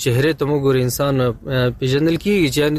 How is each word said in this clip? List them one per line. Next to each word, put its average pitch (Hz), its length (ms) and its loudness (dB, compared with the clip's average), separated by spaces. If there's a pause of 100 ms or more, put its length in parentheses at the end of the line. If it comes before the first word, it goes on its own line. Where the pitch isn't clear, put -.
چهرې 135 360 0
ته 147 120 -2
مو 151 140 0
ګوري، 131 180 2
انسان، 139 320 -2 (640)
پیژندل 143 460 0
کېږي 196 280 2
چې 139 60 -2
یعنې 151 200 2